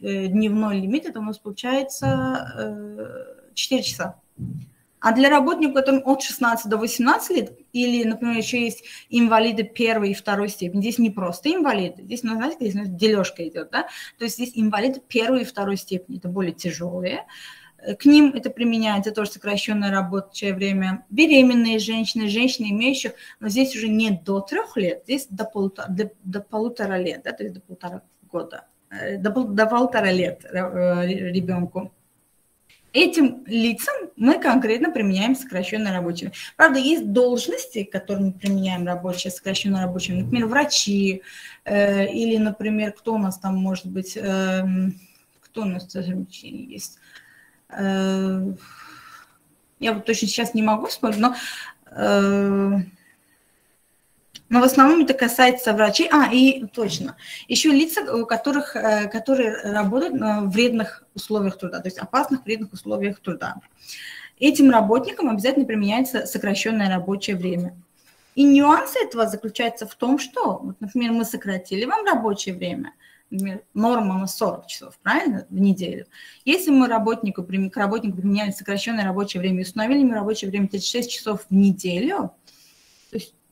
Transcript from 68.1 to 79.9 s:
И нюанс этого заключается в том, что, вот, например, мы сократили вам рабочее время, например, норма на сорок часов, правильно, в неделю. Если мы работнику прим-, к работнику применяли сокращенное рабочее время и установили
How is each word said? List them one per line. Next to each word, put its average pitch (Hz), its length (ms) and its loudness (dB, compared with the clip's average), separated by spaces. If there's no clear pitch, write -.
И 269 80 4
нюанс 285 540 6
этого 233 320 0
заключается 220 580 -6
в - 80 -14
том, 262 240 2
что, 320 400 -2
вот, 190 220 -10
например, 226 320 -2
мы 233 120 2
сократили 196 600 -6
вам 403 200 -2
рабочее 220 500 -2
время, 180 380 -8
например, 196 320 -6
норма 214 440 0
на 196 80 -2
сорок - 400 -4
часов, - 360 -16
правильно, 240 480 0
в 190 100 -2
неделю. 185 460 0
Если 302 280 2
мы 262 160 6
работнику 220 560 -2
прим-, 190 260 -4
к - 60 -12
работнику 208 400 -2
применяли 202 340 0
сокращенное 202 540 -4
рабочее 190 360 -2
время 185 200 0
и - 20 -2
установили 226 380 0